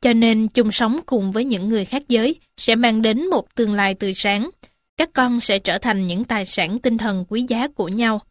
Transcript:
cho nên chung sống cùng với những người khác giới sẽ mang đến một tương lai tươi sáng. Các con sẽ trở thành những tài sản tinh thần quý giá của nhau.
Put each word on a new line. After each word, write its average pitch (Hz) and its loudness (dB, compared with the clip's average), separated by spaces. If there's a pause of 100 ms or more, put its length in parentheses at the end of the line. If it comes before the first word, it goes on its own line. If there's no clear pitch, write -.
cho 240 -4
nên 226 2
chung 226 0
sống 240 0
cùng 196 -2
với 220 -2
những 208 -2
người 214 0
khác 269 -6
giới 247 2 (160)
sẽ - 0
mang 233 2
đến 233 2
một 285 -2
tương 220 2
lai 196 0
tươi 190 -4
sáng. 208 -2 (460)
Các 330 0
con 240 2
sẽ 196 0
trở 190 -2
thành 196 0
những 180 -2
tài 214 -4
sản 185 -2
tinh 233 2
thần 202 -2
quý 233 -2
giá 240 0
của 208 -4
nhau. 220 0 (100)